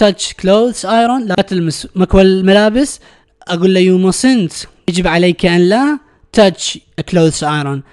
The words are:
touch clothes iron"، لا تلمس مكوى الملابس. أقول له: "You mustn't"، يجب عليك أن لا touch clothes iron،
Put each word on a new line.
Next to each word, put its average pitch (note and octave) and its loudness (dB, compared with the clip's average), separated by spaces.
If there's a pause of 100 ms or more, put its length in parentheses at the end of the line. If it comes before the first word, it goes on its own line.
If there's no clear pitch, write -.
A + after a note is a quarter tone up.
touch G3+ 0 (160)
clothes G#3+ 0
iron"، A#3 -2
لا F3+ -4 (120)
تلمس E3 -4
مكوى F#3 2
الملابس. G3+ 2 (480)
أقول F3+ 0
له: F#3 2
"You F#3 2
mustn't"، B3 -2 (220)
يجب F3+ -2
عليك F3 0
أن F3 2
لا B3+ 0 (380)
touch G3 0 (340)
clothes E3 0
iron، D3 -4 (140)